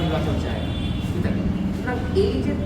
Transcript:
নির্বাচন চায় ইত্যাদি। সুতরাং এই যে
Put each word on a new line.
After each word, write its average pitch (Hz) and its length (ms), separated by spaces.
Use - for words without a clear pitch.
নির্বাচন 156 380
চায় - 180
ইত্যাদি। - 240
সুতরাং 247 240
এই - 100
যে - 80